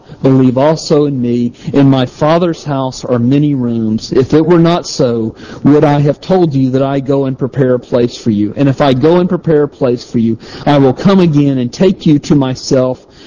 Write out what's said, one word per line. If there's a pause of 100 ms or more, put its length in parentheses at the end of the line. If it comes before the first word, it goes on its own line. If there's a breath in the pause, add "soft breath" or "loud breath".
(220 loud breath)
believe
also
in
me. (220 loud breath)
In
my
Father's
house
are
many
rooms.
If
it
were
not
so, (280 loud breath)
would
I
have
told
you
that
I
go
and
prepare
a
place
for
you?
And
if
I
go
and
prepare
a
place
for
you, (280 loud breath)
I
will
come
again
and
take
you
to
myself, (220 loud breath)